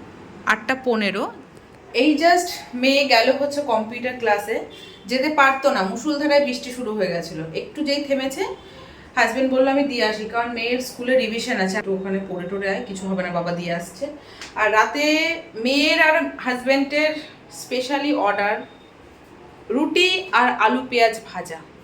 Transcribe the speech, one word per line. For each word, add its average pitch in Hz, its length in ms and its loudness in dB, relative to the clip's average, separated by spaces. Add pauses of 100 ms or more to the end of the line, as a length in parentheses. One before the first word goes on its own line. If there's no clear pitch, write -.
(460)
আটটা 220 380 0
পনেরো। 220 480 0 (600)
এই 277 240 4
just 349 300 4 (260)
মেয়ে 269 300 4
গেল 247 320 6
হচ্ছে 285 260 -2
কম্পিউটার 240 560 -2
ক্লাসে, 214 420 0 (460)
যেতে 262 220 0
পারতো 277 420 4
না, 220 120 0
মুষলধারায় 285 600 2
বৃষ্টি 247 280 -6
শুরু 220 220 -6
হয়ে 190 140 0
গেছিলো। 165 360 -6 (100)
একটু - 300 -6
যেই 285 200 -2
থেমেছে, 277 400 -2 (720)
হাজব্যান্ড 254 360 2
বললো, 262 180 4
"আমি 277 140 4
দিয়ে 240 200 0
আসি", 214 200 -2
কারণ 233 280 -4
মেয়ের 240 280 -2
স্কুলে 247 380 0
রিভিশন 226 420 -2
আছে। 190 180 0
"একটু 196 160 -2
ওখানে 190 340 -4
পড়ে 175 200 -8
টরে 196 200 -4
আয়, 202 160 -4
কিছু 190 240 -8
হবে 190 140 -2
না, 180 80 -4
বাবা 170 220 -2
দিয়ে 170 220 -4
আসছে।" 175 320 -8 (480)
আর 214 180 2
রাতে 302 640 2 (180)
মেয়ের 285 480 2
আর 311 360 2
হাজব্যান্ডের 277 760 0 (480)
specially 285 540 -2
অর্ডার 208 500 0 (1040)
রুটি 359 640 2
আর 247 200 4
আলু 247 380 0
পেঁয়াজ 226 300 2 (120)
ভাজা। 165 240 -10 (280)